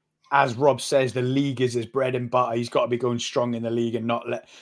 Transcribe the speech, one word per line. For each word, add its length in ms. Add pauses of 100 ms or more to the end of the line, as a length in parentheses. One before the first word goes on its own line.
(340)
As 220
Rob 240
says, 320
the 100
league 380
is 140
his 120
bread 300
and 160
butter. 240
He's 140
gotta 180
be 80
going 240
strong 340
in 100
the 60
league 260
and 120
not 220
let, 180 (140)